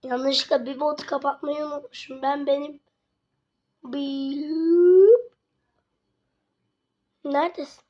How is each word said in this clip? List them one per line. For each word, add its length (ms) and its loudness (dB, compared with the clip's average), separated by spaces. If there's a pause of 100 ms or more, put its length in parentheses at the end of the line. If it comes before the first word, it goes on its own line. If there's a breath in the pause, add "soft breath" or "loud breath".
Yanlışlıkla 640 -2
bir 140 -10
bot 260 -4
kapatmayı 600 -6
unutmuşum. 560 -14
Ben 240 -2
benim 340 -4 (1040)
bir 640 -6 (2750)
Neredesin? 640 -6